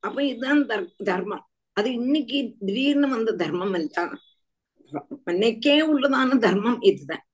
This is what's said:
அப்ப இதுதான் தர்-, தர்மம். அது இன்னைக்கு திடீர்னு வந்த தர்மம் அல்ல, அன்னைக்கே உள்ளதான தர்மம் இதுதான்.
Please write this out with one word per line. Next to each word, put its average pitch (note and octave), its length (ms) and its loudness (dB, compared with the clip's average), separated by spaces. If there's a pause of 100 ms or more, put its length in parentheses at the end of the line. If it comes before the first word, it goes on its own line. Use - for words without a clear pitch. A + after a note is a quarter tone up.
அப்ப G3 200 -6
இதுதான் C4+ 420 2
தர்-, G#3 240 -4 (140)
தர்மம். F#3 420 -4 (320)
அது G#3+ 160 0
இன்னைக்கு C4 460 -2 (200)
திடீர்னு C4+ 500 0
வந்த A3+ 260 0
தர்மம் F3 380 -2
அல்ல, E3+ 340 -4 (1160)
அன்னைக்கே A3+ 580 2
உள்ளதான C4+ 540 2
தர்மம் G3+ 440 2
இதுதான். C#3 420 0 (100)